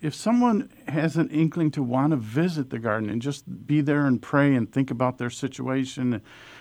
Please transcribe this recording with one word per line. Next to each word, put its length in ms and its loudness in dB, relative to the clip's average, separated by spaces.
If 140 -4
someone 560 2
has 300 0
an 140 2
inkling 420 2
to 100 -2
wanna 340 2
visit 540 -2
the 80 -6
garden 300 0
and 140 -2
just 440 -8
be 140 2
there 260 2
and 140 2
pray 340 4
and 160 0
think 200 0
about 280 -2
their 120 -4
situation 840 -4
and 100 -4